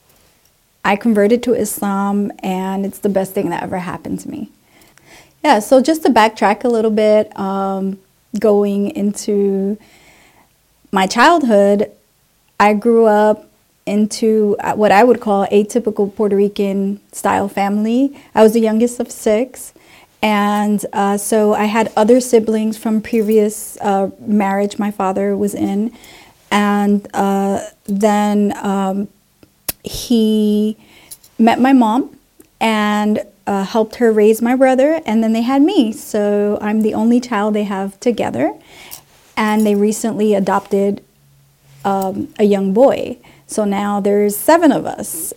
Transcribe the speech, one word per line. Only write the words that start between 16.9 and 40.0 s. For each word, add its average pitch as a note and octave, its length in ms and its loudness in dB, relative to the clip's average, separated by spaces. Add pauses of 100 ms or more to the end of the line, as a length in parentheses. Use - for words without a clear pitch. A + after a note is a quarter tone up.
style G3 360 -2
family. G#3+ 720 -2 (140)
I G#3+ 80 4
was A3 120 6
the A#3 60 2
youngest A3+ 400 0
of A#3+ 120 -6
six, A3+ 600 -4 (520)
and, G#3 680 0
uh, G3+ 260 0
so G#3+ 360 0
I G#3 120 0
had A3 300 -2
other A3 240 6
siblings A3 560 0
from A3 260 -2
previous, G#3+ 800 -2
uh, G3 280 -2 (160)
marriage G3+ 540 -2
my G#3 100 -2
father G3 480 -2
was G3+ 160 -4
in, G3+ 380 -4 (580)
and, G3+ 640 0
uh, G3 460 -2 (260)
then, G#3 720 0
um, G3 520 -4 (720)
he G#3+ 920 0 (600)
met A3+ 240 2
my C4 100 4
mom A#3+ 460 2 (420)
and, G#3 600 0 (240)
uh, G3 180 -2
helped A3 340 -2
her A#3 140 2
raise G#3+ 300 4
my A#3+ 140 0
brother, C4 500 2
and A3 180 0
then A3 100 0
they A3+ 100 0
had C4+ 180 2
me. D4 300 2
So G#3 680 -2
I'm G#3+ 200 -2
the G#3+ 140 0
only A#3 240 2
child G#3+ 340 -2
they G#3 120 -2
have G3 340 -6
together, B3+ 560 -2 (840)
and G#3+ 280 0
they G#3 80 0
recently G#3+ 600 0